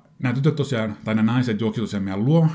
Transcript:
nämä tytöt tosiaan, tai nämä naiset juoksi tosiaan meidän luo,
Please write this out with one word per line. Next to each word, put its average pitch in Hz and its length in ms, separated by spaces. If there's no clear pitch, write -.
nämä 123 160
tytöt 143 220
tosiaan, 110 480
tai 110 100
nämä 110 180
naiset 120 280
juoksi 110 200
tosiaan 101 240
meidän 98 200
luo, 160 300